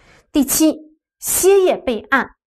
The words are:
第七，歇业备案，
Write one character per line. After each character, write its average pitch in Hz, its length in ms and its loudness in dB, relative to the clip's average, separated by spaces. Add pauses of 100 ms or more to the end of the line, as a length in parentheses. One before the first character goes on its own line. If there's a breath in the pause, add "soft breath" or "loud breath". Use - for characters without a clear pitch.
(320 soft breath)
第 294 120 2
七， - 540 -2 (220)
歇 392 420 2
业 330 160 2
备 226 220 -6 (100)
案， - 260 -4 (120)